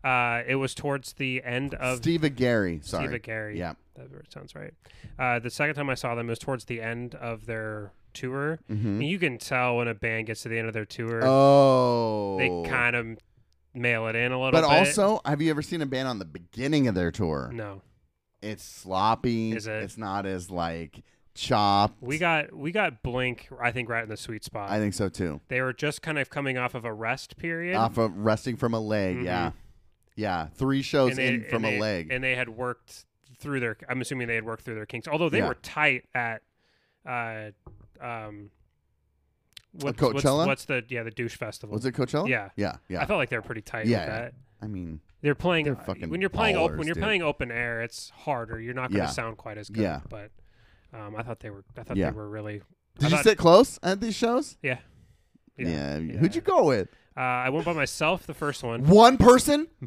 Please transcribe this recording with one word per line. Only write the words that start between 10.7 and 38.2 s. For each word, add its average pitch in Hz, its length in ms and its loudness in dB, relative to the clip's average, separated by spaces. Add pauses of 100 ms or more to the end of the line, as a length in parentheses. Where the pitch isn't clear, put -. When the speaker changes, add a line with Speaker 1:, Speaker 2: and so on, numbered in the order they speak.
Speaker 1:
their 110 120 -4
tour. 117 380 -4
Speaker 2:
Oh. 127 1120 6
Speaker 1:
They 90 320 -2
kind 120 260 0
of 113 220 -4 (560)
mail 120 340 0
it 113 80 -4
in 120 160 0
a 127 60 -2
little 131 140 0
Speaker 2:
But 160 160 6
Speaker 1:
bit. 151 100 8
Speaker 2:
also, 196 480 4
have 147 160 0
you 160 100 4
ever 151 100 0
seen 170 200 -4
a 143 40 -2
band 131 220 -2
on 117 120 -4
the 92 60 -8
beginning 123 600 0
of 101 80 2
their 87 160 2
tour? 71 420 -2
Speaker 1:
No. 101 280 -10 (600)
Speaker 2:
It's 104 220 -10
sloppy. 110 880 0
Speaker 1:
Is 107 140 -6
it? 107 160 -6
Speaker 2:
It's 98 140 -12
not 101 280 -4
as, 92 260 -6
like, 85 500 -6 (340)
Chopped. 104 680 2
Speaker 1:
We 131 180 -4
got, 165 340 0
we 151 180 -6
got 175 300 -2
Blink, 127 460 -4 (120)
I 120 120 0
think, 120 180 -6
right 117 140 -2
in 110 60 -12
the 107 80 -8
sweet - 260 -10
spot. 101 260 -10
Speaker 2:
I 104 100 0
think 104 140 2
so, 98 160 0
too. 82 380 -4
Speaker 1:
They 127 140 -2
were 127 120 -2
just - 300 -4
kind 151 160 -4
of 135 100 -4
coming 139 300 -4
off 123 160 -2
of 117 100 -8
a 113 80 -6
rest 113 440 -6
period. 170 380 -4
Speaker 2:
Off 113 220 2
of 107 180 2
resting 107 400 0
from 117 180 0
a 113 60 0
leg, 104 440 0
yeah. 90 240 0
Speaker 1:
Mm-hmm. 80 100 -6 (580)
Speaker 2:
Yeah, 90 380 -4
three 135 300 0
shows 131 280 4
Speaker 1:
And 131 60 -4
they 131 100 0
Speaker 2:
in 120 140 0
Speaker 1:
had, 107 80 -12
Speaker 2:
from 113 160 0
Speaker 1:
and 107 80 0
Speaker 2:
a - 40 0
Speaker 1:
they, - 40 -2
Speaker 2:
leg. 98 300 -2
Speaker 1:
and 127 120 -4
they 127 120 0
had 123 140 -6
worked 120 560 -10 (340)
through 143 220 -4
their, 113 160 -2 (120)
I'm 131 100 -2
assuming 127 280 -4
they 117 80 0
had 110 100 -2
worked 113 180 -8
through 117 120 -10
their 107 100 -8
kinks. 120 220 -10
Although 156 220 0
they 202 100 2
Speaker 2:
Yeah. 185 80 2
Speaker 1:
were 131 80 -2
tight 143 580 0
at, 117 300 -4 (600)
uh, 113 460 -6 (500)
um, 107 520 -12 (1200)